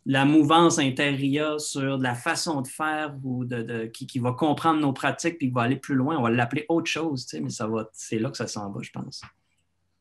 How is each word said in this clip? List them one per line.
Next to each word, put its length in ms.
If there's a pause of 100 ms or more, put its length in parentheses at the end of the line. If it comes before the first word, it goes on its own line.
la 220
mouvance 520
inter-I 600
A, 200
sur 380
la 180
façon 460
de 60
faire 560
ou 220
de, 180
de, 240
qui, 200
qui 120
va 140
comprendre 480
nos 120
pratiques 460
puis 80
qui 80
va 80
aller 140
plus 180
loin. 240
On 40
va 80
l'appeler 380
autre 220
chose, 340
tu 120
sais, 40
mais 100
ça 180
va, 240
c'est 260
là 120
que 60
ça 120
s'en 220
va, 120
je 80
pense. 320 (800)